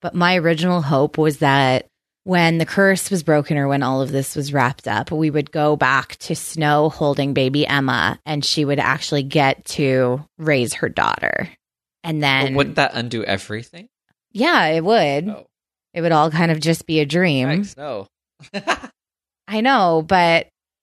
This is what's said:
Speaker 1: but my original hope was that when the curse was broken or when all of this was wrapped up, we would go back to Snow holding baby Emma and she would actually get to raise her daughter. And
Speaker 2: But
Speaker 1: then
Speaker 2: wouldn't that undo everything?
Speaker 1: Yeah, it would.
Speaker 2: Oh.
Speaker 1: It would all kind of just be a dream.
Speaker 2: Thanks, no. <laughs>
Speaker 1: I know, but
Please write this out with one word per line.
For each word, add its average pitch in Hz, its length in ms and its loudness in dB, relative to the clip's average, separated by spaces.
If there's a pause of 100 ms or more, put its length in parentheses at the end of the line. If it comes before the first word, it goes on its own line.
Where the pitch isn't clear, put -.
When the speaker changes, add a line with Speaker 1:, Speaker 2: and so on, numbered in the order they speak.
Speaker 1:
but 175 140 -8
my 180 220 2
original 170 460 2
hope 147 360 0
was 151 200 2
that 135 480 2 (360)
when 170 360 2
the 160 80 2
curse 190 440 0
was 175 140 -2
broken 151 340 2
or 139 80 0
when 139 160 0
all 131 180 0
of 135 120 -4
this 135 240 -4
was 143 160 -6
wrapped 131 340 0
up, 107 240 -4
we 156 200 0
would 147 200 -2
go 151 240 2
back 135 440 0
to - 180 -6
Snow 151 540 0
holding 143 440 -2
baby 135 320 0
Emma 127 580 0
and 147 200 -4
she - 200 -2
would 139 140 0
actually 135 460 -2
get 139 400 0
to 131 600 0 (140)
raise 139 360 0
her 120 140 -4
daughter. - 600 -2 (560)
And 160 160 -4
Speaker 2:
But 147 60 0
Speaker 1:
then 135 280 0
Speaker 2:
wouldn't 143 220 0
that 143 180 0
undo 117 300 -6
everything? 110 640 -8 (420)
Speaker 1:
Yeah, 240 360 0
it 160 180 0
would. 170 440 2
Speaker 2:
Oh. - 180 -12 (460)
Speaker 1:
It 170 100 -6
would 170 100 2
all 156 180 4
kind 165 220 0
of 156 80 -2
just 160 260 -2
be 156 140 0
a 147 60 0
dream. 143 420 0
Speaker 2:
Thanks, 190 280 -4
no. 117 300 -10 (460)
<laughs> - 960 -10
Speaker 1:
I 214 120 -2
know, 196 460 2
but 170 420 4 (340)